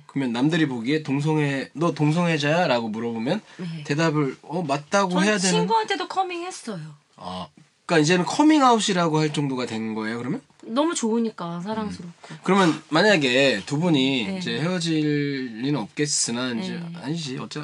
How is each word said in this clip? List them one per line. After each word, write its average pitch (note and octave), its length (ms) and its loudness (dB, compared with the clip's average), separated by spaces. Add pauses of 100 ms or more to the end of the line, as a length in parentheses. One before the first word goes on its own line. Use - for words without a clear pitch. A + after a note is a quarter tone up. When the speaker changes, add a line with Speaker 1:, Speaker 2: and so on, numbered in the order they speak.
Speaker 1:
그러면 C3+ 240 -4
남들이 D3+ 360 2
보기에 C3 360 -2
동성애, C#3+ 680 0
"너 D#3+ 200 0
동성애자야?" D#3 760 2
라고 A#2+ 220 0
물어보면 A#2 520 -4 (160)
Speaker 2:
네. E3 280 -8
Speaker 1:
대답을, D3 580 0
어, E3 180 -6
맞다고 F3 500 0
Speaker 2:
전 F#3 120 2
Speaker 1:
해야 G#3 140 4
되는 F#3 220 2
Speaker 2:
친구한테도 G4+ 480 0
커밍했어요. F4+ 720 -6 (380)
Speaker 1:
아, F#2 300 -10 (380)
그러니까 D#3+ 180 4
이제는 F3 220 4
커밍아웃이라고 A3 960 4
할 D3+ 140 0
정도가 C3 320 -2
된 A2+ 300 -6
거예요, A2 240 -4
그러면? C#3+ 220 -6 (220)
Speaker 2:
너무 D4 300 0
좋으니까, G#3+ 680 -4
사랑스럽고. F#3 680 -8
Speaker 1:
음. D#3 120 -14
그러면 F3 460 4
만약에 C#3 760 4
두 C#3+ 140 -2
분이 C3+ 480 2
Speaker 2:
네. F#3+ 100 -4
Speaker 1:
이제 B2 220 -4
헤어질 D3 1000 -2
리는 C#3+ 180 0
없겠으나 B2 760 -4
이제 A#2 200 -4
Speaker 2:
네. E3+ 120 -10 (160)
Speaker 1:
아니지, C#3+ 380 -6
어째-, C3 240 -10